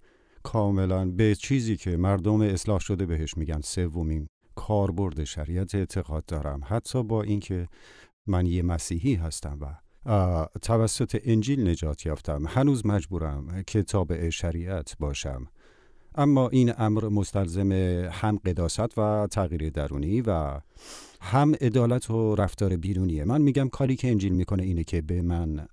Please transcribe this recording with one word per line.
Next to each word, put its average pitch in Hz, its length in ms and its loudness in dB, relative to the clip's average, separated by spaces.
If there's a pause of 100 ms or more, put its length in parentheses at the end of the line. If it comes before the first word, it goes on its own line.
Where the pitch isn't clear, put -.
(420)
کاملاً 95 680 2
به 104 240 4
چیزی 113 420 0
که 87 200 -2
مردم 98 440 2
اصلاح 101 380 2
شده 95 280 -2
بهش 78 300 -2
می‌گن 78 240 -4
سومین 80 680 -2 (260)
کاربرد 92 720 0
شریعت 85 500 -4
اعتقاد 87 500 -2
دارم، 71 400 -4
حتی 120 380 -2
با 110 200 0
اینکه 95 460 -2 (580)
من 90 200 2
یه 87 160 2
مسیحی 85 520 0
هستم 78 460 -6
و، 73 60 -8 (440)
اه، 90 400 4 (120)
توسط 113 640 0
انجیل 113 440 2
نجات 80 380 -2
یافتم، 76 400 -4
هنوز 127 400 2
مجبورم 82 800 -2
که 104 160 0
تابع 85 480 0
شریعت 85 680 -6
باشم. 69 480 -6 (680)
اما 143 340 4
این 123 300 4
امر 107 300 2
مستلزم 98 640 0 (380)
هم 107 340 0
قداست 90 540 -2
و 107 320 2
تغییر 80 400 -2
درونی 73 500 -2
و 78 400 -2 (600)
هم 139 400 4
عدالت 123 500 2
و 110 240 2
رفتار 98 420 2
بیرونیه. 90 480 0
من 123 160 2
می‌گم 135 280 4
کاری 131 280 0
که 127 140 0
انجیل 98 240 2
می‌کنه 92 280 0
اینه 87 220 0
که 85 180 -2
به 87 200 -2
من 85 500 -2